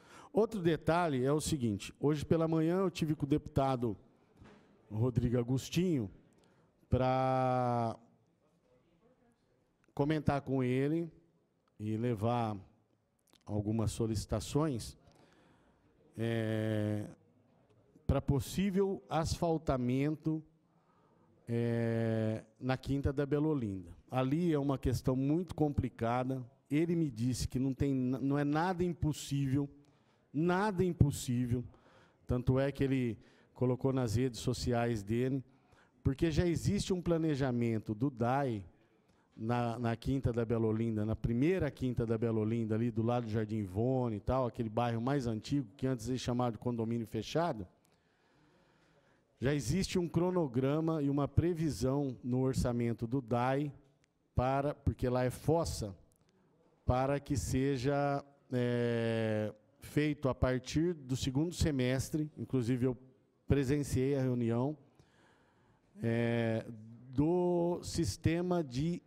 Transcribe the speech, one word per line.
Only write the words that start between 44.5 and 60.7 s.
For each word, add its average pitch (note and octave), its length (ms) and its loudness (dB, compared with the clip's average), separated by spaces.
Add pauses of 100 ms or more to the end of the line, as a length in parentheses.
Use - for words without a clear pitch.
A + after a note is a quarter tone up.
bairro A#2 320 0
mais C3 260 0
antigo, A#2 500 -2
que C3 100 -4
antes A#2+ 220 -2
era B2+ 100 -2
chamado B2 360 0
de G#2 40 -12
condomínio A#2 480 -2
fechado, A2+ 580 -2 (1800)
já C3+ 140 0
existe D3 420 -2
um F3 120 0
cronograma D#3+ 920 0
e C#3+ 80 0
uma C#3 200 0
previsão C#3+ 960 0
no B2+ 160 0
orçamento A#2+ 680 0
do C3 140 -2
dai B2+ 520 0 (600)
para, C#3 400 0
porque - 340 -2
lá B2 140 2
é B2+ 80 2
fossa, C#3+ 640 -2 (880)
para C3+ 360 0
que C#3+ 160 -2
seja, C#3 880 0 (280)
é, A#2 1040 0 (240)
feito D3 500 -2
a A#2+ 60 0
partir D3+ 600 0